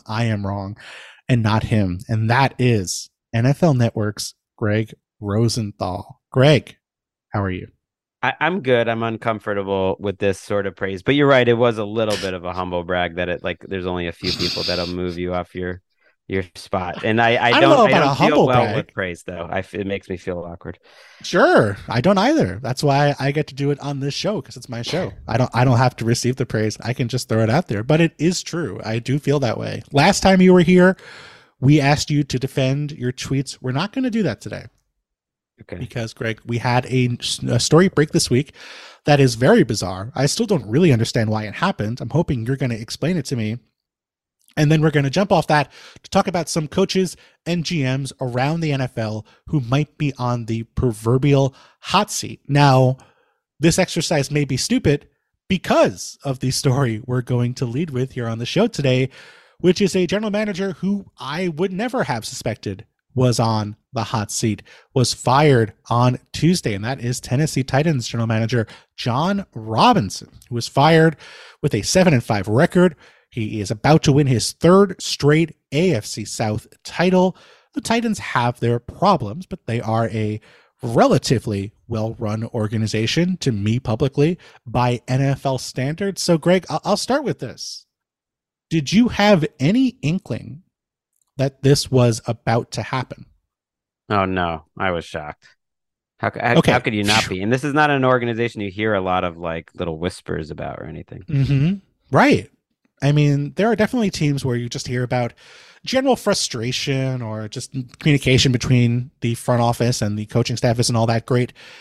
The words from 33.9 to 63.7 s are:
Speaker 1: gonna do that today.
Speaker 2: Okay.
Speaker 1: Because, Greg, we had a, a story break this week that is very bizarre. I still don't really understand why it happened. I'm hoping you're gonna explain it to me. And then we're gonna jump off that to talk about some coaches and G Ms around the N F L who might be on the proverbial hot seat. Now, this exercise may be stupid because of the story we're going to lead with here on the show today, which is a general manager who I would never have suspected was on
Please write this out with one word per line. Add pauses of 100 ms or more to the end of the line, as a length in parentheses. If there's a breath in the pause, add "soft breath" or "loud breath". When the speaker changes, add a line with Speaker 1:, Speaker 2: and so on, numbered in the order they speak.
Speaker 1:
gonna
do
that
today. (960)
Speaker 2:
Okay.
Speaker 1:
Because,
Greg,
we
had
a, (300)
a
story
break
this
week (540 loud breath)
that
is
very
bizarre.
I
still
don't
really
understand
why
it
happened.
I'm
hoping
you're
gonna
explain
it
to
me. (960)
And
then
we're
gonna
jump
off
that (320 loud breath)
to
talk
about
some
coaches (300 soft breath)
and
G
Ms
around
the
N
F
L (200 soft breath)
who
might
be
on
the
proverbial (240 soft breath)
hot
seat.
Now, (600 soft breath)
this
exercise
may
be
stupid (400)
because
of
the
story
we're
going
to
lead
with
here
on
the
show
today, (500 loud breath)
which
is
a
general
manager
who
I
would
never
have
suspected (280)
was
on (160)